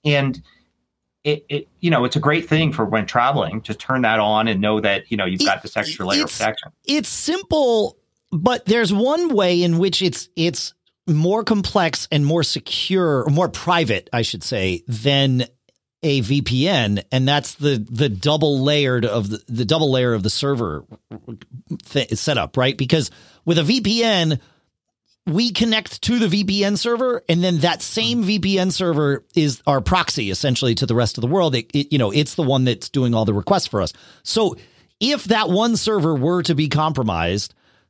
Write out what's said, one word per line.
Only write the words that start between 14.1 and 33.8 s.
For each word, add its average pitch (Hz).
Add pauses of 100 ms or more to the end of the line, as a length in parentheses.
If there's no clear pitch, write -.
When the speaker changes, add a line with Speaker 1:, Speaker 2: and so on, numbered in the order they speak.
Speaker 2:
I 117
should -
say, 95
than 131 (580)
a 139
V 135
P 127
N, 110 (100)
and 131
that's 143
the, 135
the 123
double 143
layered 135
of 107
the, 104
the 120
double 156
layer 127
of 104
the 107
server 117 (1040)
th-, 117
setup, 117
right? 131
Because 139 (340)
with 165
a 165
V 220
P 226
N, 170 (880)
we 208
connect 220
to 240
the 220
V 202
P 196
N 202
server, 240
and 175
then 180
that 165
same 233
V 208
P 190
N 185
server 151
is 147
our 139
proxy, 151
essentially, 123
to 131
the 113
rest 117
of -
the 120
world. 165
It, 117
it, 143
you 147
know, 110
it's 147
the 175
one 131
that's 123
doing 127
all 110
the 104
requests 127
for 101